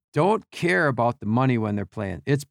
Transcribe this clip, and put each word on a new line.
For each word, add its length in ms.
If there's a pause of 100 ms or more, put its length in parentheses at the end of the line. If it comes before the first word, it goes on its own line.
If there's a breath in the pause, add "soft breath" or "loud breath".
(140)
don't 360
care 380
about 320
the 60
money 320
when 180
they're 100
playing. 400
It's 260